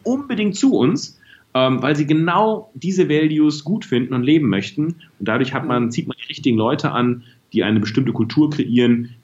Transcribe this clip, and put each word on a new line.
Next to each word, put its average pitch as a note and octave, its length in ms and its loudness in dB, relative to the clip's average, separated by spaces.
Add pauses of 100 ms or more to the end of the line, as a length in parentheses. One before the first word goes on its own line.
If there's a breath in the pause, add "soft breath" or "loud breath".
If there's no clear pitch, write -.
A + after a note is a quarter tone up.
unbedingt A#3 520 -4
zu C4+ 200 2
uns, E3+ 440 -2 (360 soft breath)
ähm, C3 260 2
weil D3 140 0
sie D3 100 0
genau F3 720 0
diese F3+ 340 0
Values D3+ 540 2
gut G#3+ 200 -4
finden B2+ 300 -2
und B2 80 0
leben D3 260 4
möchten. D3+ 500 -2 (200 soft breath)
Und G2+ 100 -10
dadurch B2 280 0
hat C3+ 100 -6
man, A#2+ 240 0
zieht - 180 -6
man - 140 -10
die - 60 -20
richtigen B2+ 320 -2
Leute C3 320 0
an, A#2+ 320 -2 (280 loud breath)
die G2+ 120 0
eine G#2+ 160 2
bestimmte A#2 340 0
Kultur C#3+ 380 0
kreieren, A#2+ 580 2 (140 loud breath)